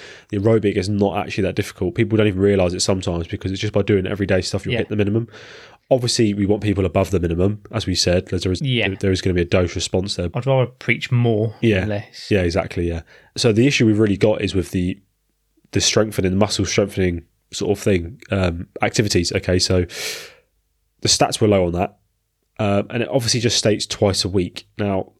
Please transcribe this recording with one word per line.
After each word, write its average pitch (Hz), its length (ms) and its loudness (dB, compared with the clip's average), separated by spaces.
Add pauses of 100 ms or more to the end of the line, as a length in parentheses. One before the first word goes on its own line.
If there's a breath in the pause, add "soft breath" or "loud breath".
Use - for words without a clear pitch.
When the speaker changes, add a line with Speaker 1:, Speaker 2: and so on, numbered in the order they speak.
(280 loud breath)
Speaker 1:
the 104 100 -4
aerobic 104 380 2
is 95 120 -2
not 101 300 0
actually - 240 -4
that 92 140 -2
difficult. - 400 -4
People 110 200 0
don't 107 120 4
even 92 120 -2
realise 98 340 4
it 92 60 -6
sometimes 90 460 -2
because - 240 -6
it's 95 100 -6
just 107 120 -4
by 101 100 2
doing 98 240 2
everyday 98 340 0
stuff - 240 -6
you'll 131 100 -2
Speaker 2:
Yeah. 113 40 -2
Speaker 1:
hit 110 100 -2
the 107 80 -4
minimum. 104 300 0 (640 loud breath)
Obviously, 120 440 2
we 101 100 0
want 101 180 0
people 98 220 2
above 95 280 0
the 95 80 2
minimum, 87 420 0 (100)
as 110 140 -4
we 92 80 -2
said. 90 320 0
There 92 260 -2
is, 90 80 -4
Speaker 2:
Yeah. 123 280 0
Speaker 1:
there, 95 120 -4
there 98 120 0
is 92 100 0
gonna 95 100 0
be 87 80 2
a 85 60 2
dose 90 280 0
response 92 420 -4
there. 87 180 -4
Speaker 2:
I'd 123 120 -6
rather 131 200 2
preach - 440 -6
more 113 520 2
Speaker 1:
Yeah. 107 180 4
Speaker 2:
than 101 80 -4
less. - 420 -8
Speaker 1:
Yeah, 98 120 4
exactly, 87 460 -2
yeah. 82 140 -4 (360 soft breath)
So 120 140 2
the 113 140 4
issue 139 200 4
we've 104 120 4
really 104 200 2
got 107 240 2
is 90 120 -4
with 92 180 -2
the, 90 260 -2 (720)
the 101 100 0
strengthening, 98 560 0
muscle 101 300 0
strengthening 92 560 0 (300)
sort 98 180 -4
of 98 120 0
thing, 92 380 -2 (100)
um, 90 360 -2 (160)
activities. 101 500 0
Okay, 92 260 0
so 90 280 2 (1120 loud breath)
the - 80 -4
stats - 320 0
were 214 80 4
low 196 180 4
on 175 60 -2
that. - 260 -4 (600)
Um, 101 320 0
and 120 120 -2
it - 60 -4
obviously 120 320 0
just 113 160 2
states - 300 0
twice - 380 0
a 98 40 -2
week. 90 380 -4 (120)
Now, 101 420 -2